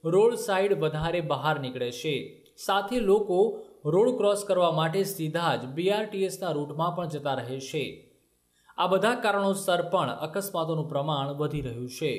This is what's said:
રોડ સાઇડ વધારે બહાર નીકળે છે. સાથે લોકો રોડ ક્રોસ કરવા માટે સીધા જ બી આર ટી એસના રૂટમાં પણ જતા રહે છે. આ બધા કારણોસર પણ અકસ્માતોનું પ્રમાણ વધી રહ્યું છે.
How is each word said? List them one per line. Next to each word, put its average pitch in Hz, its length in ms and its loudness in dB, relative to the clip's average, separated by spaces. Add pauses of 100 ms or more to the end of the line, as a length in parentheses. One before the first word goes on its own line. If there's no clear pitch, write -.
રોડ 202 340 6
સાઇડ 196 360 2
વધારે 156 540 0
બહાર 147 320 0
નીકળે 123 320 -4
છે. 156 200 -4 (520)
સાથે 202 360 0
લોકો 196 380 4 (560)
રોડ 233 240 6
ક્રોસ 202 260 2
કરવા 180 300 4
માટે 160 300 2
સીધા 160 500 -2
જ 120 220 -6
બી 180 140 0
આર 214 160 0
ટી 190 220 -2
એસના 180 240 -4
રૂટમાં 147 440 -2
પણ 170 180 -4
જતા 139 240 -2
રહે 123 220 -8
છે. 139 220 -6 (960)
આ 175 140 2
બધા 220 300 2
કારણોસર 196 600 2 (100)
પણ 151 200 2 (140)
અકસ્માતોનું 160 680 -4
પ્રમાણ 143 480 -2
વધી 147 260 -4
રહ્યું 123 240 -8
છે. 147 280 -4